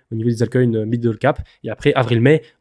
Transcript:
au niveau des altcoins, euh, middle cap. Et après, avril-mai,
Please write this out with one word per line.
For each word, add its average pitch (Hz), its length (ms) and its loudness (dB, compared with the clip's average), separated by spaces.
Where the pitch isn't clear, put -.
au - 20 -10
niveau 113 140 -2
des 117 140 -2
altcoins, 120 320 0
euh, 110 120 -2
middle 117 320 -2
cap. - 240 -2
Et 117 60 -8
après, 139 240 -2
avril-mai, 127 480 2